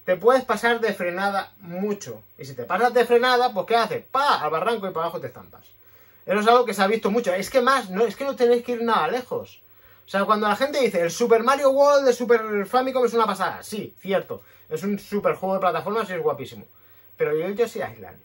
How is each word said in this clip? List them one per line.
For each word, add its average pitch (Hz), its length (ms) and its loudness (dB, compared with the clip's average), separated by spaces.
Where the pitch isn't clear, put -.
te 185 120 0
puedes 247 280 4
pasar 233 360 0
de 214 120 -2
frenada 190 640 -4
mucho. 180 640 -8
Y - 60 -18
si 135 100 -16
te - 100 -10
pasas 226 300 0
de 240 120 4
frenada, 247 460 2
pues 190 140 -4
¿qué 226 100 2
haces? 233 280 -2
¡Pa! 269 360 0
Al 151 100 -4
barranco 190 360 -2
y 185 60 -6
para 175 140 -4
abajo 170 140 -8
te - 80 -12
estampas. - 360 -20
Eso 190 140 -2
es 208 60 -2
algo 240 180 6
que 220 100 -4
se 196 80 -2
ha 190 40 4
visto 220 240 -2
mucho. 208 240 0
Es 190 160 -6
que 269 100 2
más, 247 300 6
no, 190 140 0
es 208 100 0
que 269 100 -8
no 277 120 -4
tenéis 240 280 4
que 247 80 -6
ir 233 100 -4
nada 208 260 2
lejos. - 540 -8
O - 20 -20
sea, 196 180 -2
cuando 214 200 2
la 208 100 2
gente 285 240 0
dice, 214 200 2
"El 170 100 0
Super 226 320 2
Mario 269 280 2
World 277 360 4
de 247 60 6
Super 220 540 0
Famicom 254 400 0
es 220 80 -6
una 226 100 2
pasada". 185 380 -4
Sí, - 380 -12
cierto. 180 420 -6
Es 156 140 -8
un 202 160 -4
super 190 360 -4
juego 190 200 -4
de 190 60 -4
plataformas 185 500 -4
y - 20 -8
es 170 100 -4
guapísimo. 127 440 -4
Pero 151 220 -2
¿y - 20 -2
el 190 160 -6
Yoshi 226 240 -4
Island? - 440 -12